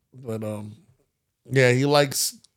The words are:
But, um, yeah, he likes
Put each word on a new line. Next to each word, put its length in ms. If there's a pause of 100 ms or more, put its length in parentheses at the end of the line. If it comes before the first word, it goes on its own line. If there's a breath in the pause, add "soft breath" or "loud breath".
(140)
But, 280
um, 320 (760)
yeah, 240
he 120
likes 500 (220)